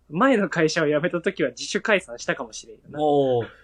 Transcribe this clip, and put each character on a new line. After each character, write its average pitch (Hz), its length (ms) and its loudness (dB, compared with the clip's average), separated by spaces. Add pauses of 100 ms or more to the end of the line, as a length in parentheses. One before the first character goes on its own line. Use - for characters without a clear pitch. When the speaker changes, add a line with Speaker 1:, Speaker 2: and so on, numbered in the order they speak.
Speaker 1:
前 220 300 2
の 196 100 0
会 160 220 2
社 170 120 0
を 151 40 2
辞 151 120 0
め 175 120 0
た 175 100 -4
時 - 220 -4
は - 80 0
自 - 140 -12
主 202 180 -4
解 202 180 2
散 120 180 -12
し - 60 -14
た 170 100 -2
か 139 100 -8
も 110 100 -14
し - 120 -16
れ 113 60 -20
ん - 40 -20
よ - 120 -20
な。 139 140 -12
Speaker 2:
お 139 400 4
ー。 104 40 -6 (180)